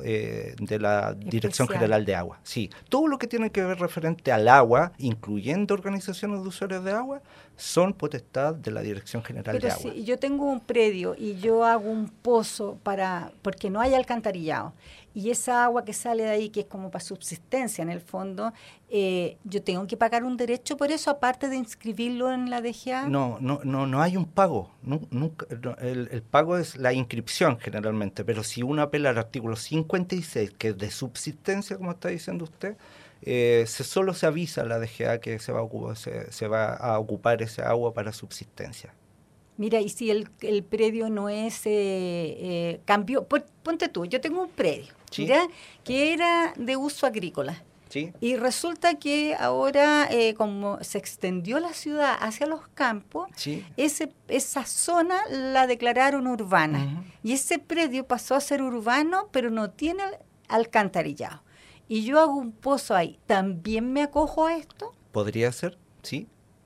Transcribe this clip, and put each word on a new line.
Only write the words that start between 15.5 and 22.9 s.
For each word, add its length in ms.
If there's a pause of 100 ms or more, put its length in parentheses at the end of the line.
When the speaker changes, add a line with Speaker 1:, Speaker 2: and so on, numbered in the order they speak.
Speaker 2:
agua 220
que 80
sale 300
de 80
ahí, 180
que 120
es 40
como 240
para 160
subsistencia 800
en 80
el 100
fondo, 500 (380)
eh, 540
¿yo 180
tengo 240
que 100
pagar 280
un 140
derecho 380
por 160
eso, 200
aparte 380
de 60
inscribirlo 800
en 160
la 120
D 100
G 220